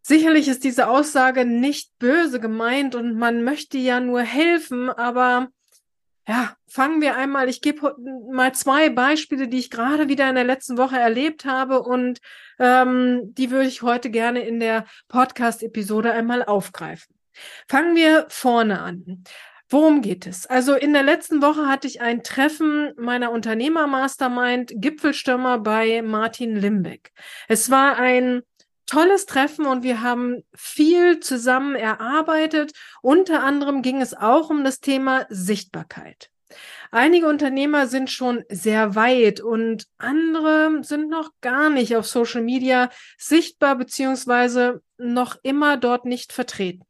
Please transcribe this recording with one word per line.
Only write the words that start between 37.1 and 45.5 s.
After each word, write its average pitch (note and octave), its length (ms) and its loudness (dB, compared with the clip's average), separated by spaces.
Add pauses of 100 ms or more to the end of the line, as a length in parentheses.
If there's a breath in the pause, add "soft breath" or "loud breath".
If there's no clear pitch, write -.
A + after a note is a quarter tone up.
Unternehmer C#4+ 600 0
sind B3+ 240 -4
schon B3 400 -4
sehr G#3+ 440 0
weit A3+ 460 4
und A3+ 460 -4 (100)
andere D#4 840 0
sind D4+ 260 -6
noch D#4 220 -6 (100)
gar C4+ 300 0
nicht A#3+ 260 0
auf A3 100 -2
Social A#3+ 360 -2
Media B3 480 0 (260 loud breath)
sichtbar D4 600 0
beziehungsweise B3 1080 0 (160)
noch B3 440 -4
immer C#4+ 360 0